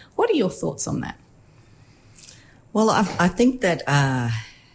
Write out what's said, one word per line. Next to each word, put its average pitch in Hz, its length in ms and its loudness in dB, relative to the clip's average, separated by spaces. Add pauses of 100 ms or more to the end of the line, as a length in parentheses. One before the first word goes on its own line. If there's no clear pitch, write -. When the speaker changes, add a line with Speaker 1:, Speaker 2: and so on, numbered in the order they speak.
(160)
Speaker 1:
what 466 140 2
are 403 40 2
your 208 160 0
thoughts - 380 -6
on 131 140 -4
that? - 140 -12 (1600)
Speaker 2:
Well, 220 140 4
I, 208 120 4 (200)
I 175 80 4
think 247 320 2
that, 170 260 0
uh, 135 440 2 (440)